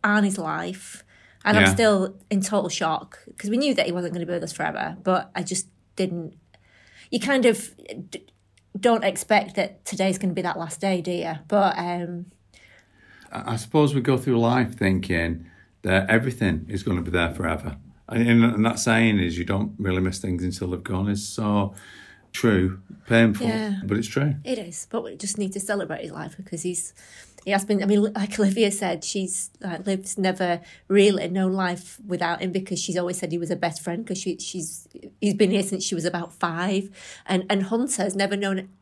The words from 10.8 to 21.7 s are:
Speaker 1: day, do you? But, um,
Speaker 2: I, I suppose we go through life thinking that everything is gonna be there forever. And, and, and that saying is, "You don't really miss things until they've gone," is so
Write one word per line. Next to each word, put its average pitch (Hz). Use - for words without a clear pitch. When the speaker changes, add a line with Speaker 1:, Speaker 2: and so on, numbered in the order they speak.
Speaker 1:
day, 190
do 180
you? 170
But, 196
um, 175
Speaker 2:
I, -
I -
suppose 147
we 135
go 127
through 127
life 120
thinking 87
that 98
everything 113
is 98
gonna 90
be 87
there 85
forever. 82
And, 117
and, 117
and 110
that 117
saying 110
is, 85
"You 87
don't 98
really 92
miss 92
things 90
until 90
they've 92
gone," 98
is 101
so 104